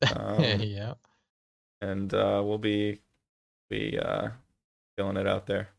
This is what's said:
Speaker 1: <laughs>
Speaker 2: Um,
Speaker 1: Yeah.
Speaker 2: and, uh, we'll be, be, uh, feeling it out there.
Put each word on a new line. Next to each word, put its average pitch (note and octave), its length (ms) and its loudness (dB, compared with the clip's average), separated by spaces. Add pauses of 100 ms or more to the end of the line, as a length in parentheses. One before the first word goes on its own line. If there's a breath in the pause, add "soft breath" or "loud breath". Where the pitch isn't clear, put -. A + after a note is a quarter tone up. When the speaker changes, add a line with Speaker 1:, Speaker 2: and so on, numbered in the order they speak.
Speaker 1:
<laughs> C3+ 140 4
Speaker 2:
Um, G#2+ 280 2 (180)
Speaker 1:
Yeah. G#2 320 -6 (880)
Speaker 2:
and, G2 320 -2
uh, G2+ 320 4
we'll G#2+ 120 0
be, G#2 420 0 (680)
be, - 300 -2
uh, G1+ 300 -2 (680)
feeling G2 200 -2
it G2 100 0
out G2 200 0
there. G2+ 320 -2